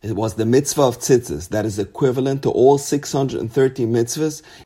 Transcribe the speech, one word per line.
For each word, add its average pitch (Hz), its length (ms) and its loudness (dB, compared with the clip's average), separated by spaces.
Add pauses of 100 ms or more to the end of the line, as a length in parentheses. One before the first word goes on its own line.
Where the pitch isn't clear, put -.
It 104 140 -4
was 110 200 -4
the 110 100 0
mitzvah 143 380 2
of 120 160 2
tzitzis 85 500 0
that 107 160 -2
is 101 120 -4
equivalent 135 680 -2
to 120 60 0
all 135 280 6
six 143 340 -4
hundred 135 300 -2
and 113 100 -6
thirty 131 340 0
mitzvahs, 120 560 -2 (240)